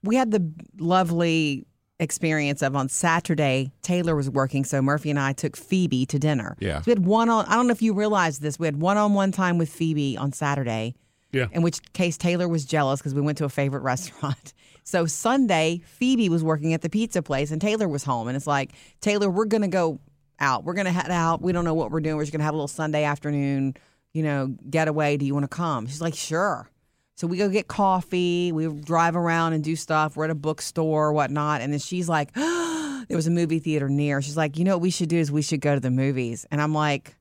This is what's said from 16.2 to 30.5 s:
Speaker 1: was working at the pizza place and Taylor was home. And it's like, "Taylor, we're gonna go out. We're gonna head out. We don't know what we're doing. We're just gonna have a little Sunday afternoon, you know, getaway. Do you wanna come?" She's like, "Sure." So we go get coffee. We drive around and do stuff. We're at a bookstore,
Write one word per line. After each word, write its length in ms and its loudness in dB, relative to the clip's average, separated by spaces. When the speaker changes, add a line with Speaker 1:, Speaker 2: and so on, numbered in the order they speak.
Speaker 1:
was 160 2
working 300 0
at 80 -2
the 80 -4
pizza 320 0
place 300 -2
and 100 -4
Taylor 260 0
was 160 -2
home. 240 -2
And 80 -4
it's 120 -6
like, 240 0
"Taylor, 300 2
we're 160 0
gonna 240 2
go 300 0
out. 240 2
We're 80 -4
gonna 180 0
head 200 -2
out. 300 2
We 120 0
don't 100 0
know 120 0
what 160 -2
we're 100 -2
doing. 160 -2
We're 60 -2
just 100 -6
gonna 100 0
have 120 0
a 20 -2
little 100 -4
Sunday 380 -2
afternoon, 680 -2
you 120 -2
know, 240 0
getaway. 480 2
Do 80 -2
you 100 0
wanna 120 -2
come?" 400 -4
She's 140 -10
like, 140 -4
"Sure." 520 -2
So 120 -6
we 100 -2
go 100 2
get 220 0
coffee. 800 2
We 160 -2
drive 480 0
around 380 2
and 100 0
do 140 -2
stuff. 400 0
We're 80 0
at 60 -2
a 40 -2
bookstore, 760 0